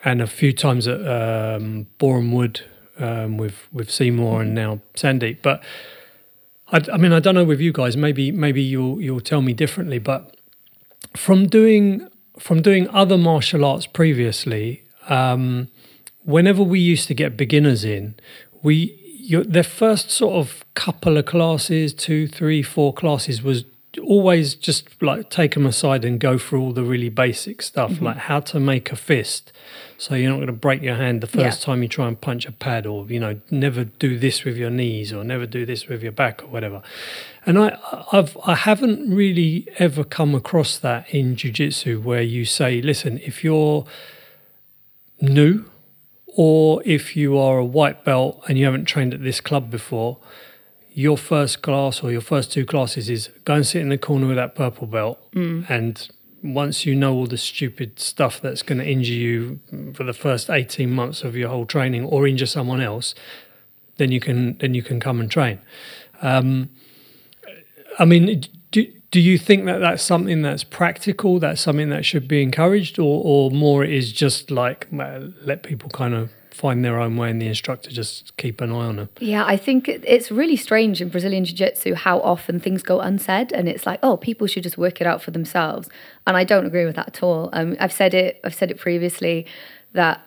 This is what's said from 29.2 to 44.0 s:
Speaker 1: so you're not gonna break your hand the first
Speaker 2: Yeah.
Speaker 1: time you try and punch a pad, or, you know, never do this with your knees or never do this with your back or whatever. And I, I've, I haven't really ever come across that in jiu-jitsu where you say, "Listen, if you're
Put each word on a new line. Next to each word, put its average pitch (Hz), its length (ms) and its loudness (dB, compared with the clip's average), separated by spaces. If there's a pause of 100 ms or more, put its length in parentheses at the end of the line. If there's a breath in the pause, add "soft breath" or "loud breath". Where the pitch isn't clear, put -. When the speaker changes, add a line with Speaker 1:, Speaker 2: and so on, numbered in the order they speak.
Speaker 1:
so - 180 -6
you're 131 160 2
not 135 80 -2
gonna 135 140 -6
break 135 300 0
your 131 120 -4
hand 123 260 -2
the 113 60 -8
first 127 340 0
Speaker 2:
Yeah. - 60 -10
Speaker 1:
time 123 160 0
you 117 60 -2
try 127 180 -2
and 113 140 -4
punch 123 260 -6
a 120 60 -16
pad, 117 340 -6
or, 104 220 -8
you 120 100 -4
know, 107 220 -6 (100)
never 135 340 -2
do 127 320 -2
this 123 280 -2
with 123 120 -4
your 120 140 -4
knees 110 420 -4
or 101 120 -8
never 123 220 -6
do 120 200 -6
this 117 220 -10
with 117 160 -10
your 113 80 -8
back 117 320 -2
or - 20 -20
whatever. 104 360 -8 (600 loud breath)
And 185 140 4
I, 214 180 4 (360)
I've, 190 240 2 (100)
I 180 80 2
haven't 214 580 0
really 175 540 2 (120)
ever 151 260 2
come 147 320 0
across 147 420 0
that 120 340 -6
in 127 220 0
jiu-jitsu 123 680 -4
where 120 220 0
you 117 220 -2
say, 123 360 0
"Listen, 135 440 -2
if - 180 -10
you're 151 420 2 (1400 loud breath)